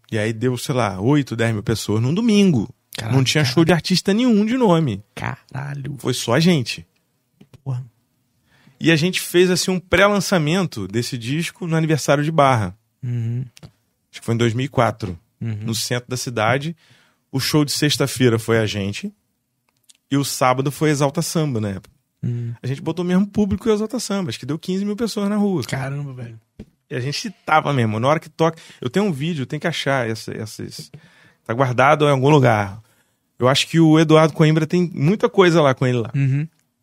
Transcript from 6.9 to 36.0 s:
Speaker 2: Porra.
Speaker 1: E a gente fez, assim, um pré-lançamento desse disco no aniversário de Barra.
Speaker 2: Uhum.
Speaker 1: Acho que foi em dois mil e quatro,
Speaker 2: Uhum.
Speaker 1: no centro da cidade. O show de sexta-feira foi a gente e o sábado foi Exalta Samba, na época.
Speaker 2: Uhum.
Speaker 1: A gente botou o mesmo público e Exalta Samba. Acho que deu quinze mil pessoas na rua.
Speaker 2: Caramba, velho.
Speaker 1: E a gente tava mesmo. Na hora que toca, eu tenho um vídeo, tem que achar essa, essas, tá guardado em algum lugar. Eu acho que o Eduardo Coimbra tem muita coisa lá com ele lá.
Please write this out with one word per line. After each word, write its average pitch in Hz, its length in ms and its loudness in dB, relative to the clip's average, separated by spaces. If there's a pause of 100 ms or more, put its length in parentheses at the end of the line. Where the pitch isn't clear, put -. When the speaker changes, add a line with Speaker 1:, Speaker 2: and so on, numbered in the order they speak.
Speaker 2:
Porra. 127 180 -6 (960)
Speaker 1:
E 147 140 2
a 165 60 6
gente 180 240 -2
fez, 180 280 2
assim, 185 220 0
um 185 80 -2
pré-lançamento 180 1040 0
desse 117 320 -4
disco 147 480 -6
no 165 120 -2
aniversário 156 460 0
de 151 80 -2
Barra. 131 440 2 (260)
Speaker 2:
Uhum. 120 440 -6 (680)
Speaker 1:
Acho - 80 -20
que - 60 -20
foi 117 100 0
em - 20 -2
dois 117 160 2
mil 127 120 -4
e - 40 -10
quatro, 104 480 -2 (240)
Speaker 2:
Uhum. 113 220 -6
Speaker 1:
no 110 120 -6
centro 123 340 -6
da 127 80 -6
cidade. 127 580 -2 (560)
O 135 80 -4
show 151 260 0
de 131 60 -6
sexta-feira 131 680 2
foi 113 220 0
a 110 60 0
gente 101 460 -6 (1000)
e 139 60 0
o 143 80 0
sábado 135 460 0
foi 156 180 -2
Exalta 143 320 0
Samba, 151 400 -2
na 107 80 -4
época. 95 200 -10 (320)
Speaker 2:
Uhum. 120 400 -6
Speaker 1:
A 127 60 -10
gente 135 140 -6
botou 165 220 -6
o 180 40 -4
mesmo 185 200 2
público 208 400 -2
e 220 40 2
Exalta 214 280 -2
Samba. 196 300 -4
Acho 110 100 -10
que 127 60 -12
deu 147 140 -6
quinze 190 260 -4
mil 208 100 -4
pessoas 202 340 -4
na 208 80 -2
rua. 196 260 0
Speaker 2:
Caramba, 135 500 -6
velho. 120 260 -16 (500)
Speaker 1:
E 147 60 -8
a 127 40 -4
gente 143 300 -6 (160)
tava 151 280 2
mesmo. 113 260 0
Na 123 80 0
hora 156 120 2
que 156 100 -12
toca, 165 280 -2 (240)
eu 127 80 -6
tenho 196 160 0
um 202 60 0
vídeo, 147 340 -4
tem 151 140 -8
que 165 80 -6
achar 135 400 -2
essa, 110 280 -8
essas, - 560 -14 (540)
tá 113 80 -6
guardado 135 520 4
em 147 60 4
algum 135 180 4
lugar. 110 520 4 (580)
Eu 120 80 2
acho 139 200 2
que 160 120 0
o 160 200 6
Eduardo 156 340 6
Coimbra 156 340 2
tem 180 260 0
muita 196 360 0
coisa 170 320 4
lá 139 120 4
com 135 140 -2
ele 123 120 0
lá. 110 160 -6